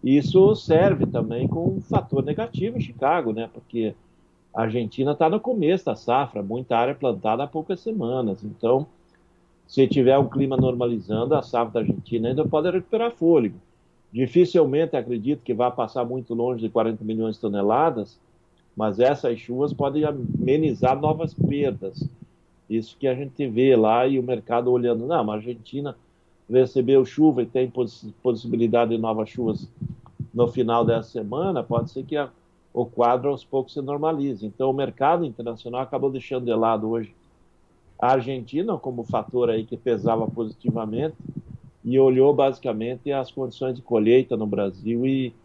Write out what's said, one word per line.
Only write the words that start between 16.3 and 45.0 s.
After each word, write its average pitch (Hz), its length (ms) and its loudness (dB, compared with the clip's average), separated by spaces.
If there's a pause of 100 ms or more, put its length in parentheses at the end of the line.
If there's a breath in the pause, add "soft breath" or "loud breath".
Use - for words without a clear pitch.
longe 120 280 -2
de 110 80 -4
quarenta 113 360 -2
milhões 110 300 -4
de - 60 -16
toneladas, 110 760 -2 (560)
mas 107 240 -2
essas 127 400 2
chuvas 131 320 -4
podem 143 320 -2
amenizar 135 960 0
novas 156 360 -2
perdas. 135 760 -2 (580)
Isso 110 320 -4
que 139 80 -2
a 127 60 2
gente 139 340 -6
vê 123 280 6
lá 117 320 4
e 139 100 2
o 127 60 0
mercado 120 480 0
olhando, 120 340 2
"Não, 151 180 0
mas 107 120 -4
a - 20 -6
Argentina 123 580 -10 (540)
recebeu 127 560 4
chuva 135 380 4
e - 20 0
tem 127 240 -2
possi-, 113 420 -6 (120)
possibilidade 117 720 0
de - 20 -2
novas 110 320 -2
chuvas 110 400 -4 (640)
no 120 140 2
final 117 360 0
dessa 113 260 0
semana", 127 520 -4
pode 117 300 -4
ser 135 120 -10
que 147 140 -6
a, 139 140 -4 (420)
o 120 140 -2
quadro 120 420 0
aos 135 160 -6
poucos 131 280 -4
se 147 80 -8
normalize. 143 600 -4
Então, 131 280 -2
o - 20 0
mercado 139 500 0
internacional 120 580 -8
acabou 135 280 -2
deixando 127 360 -6
de 117 100 0
lado 110 340 0
hoje 113 240 -4 (840)
a 123 140 2
Argentina 135 640 -4
como 123 260 -8
fator 120 480 -2
aí 110 140 -2
que 120 120 -12
pesava 113 500 0
positivamente 113 880 -4 (680)
e 127 160 2
olhou 135 340 6
basicamente 123 760 -2
as 135 200 -4
condições 131 440 -6
de - 60 -16
colheita 120 560 4
no 110 80 -2
Brasil 104 600 -4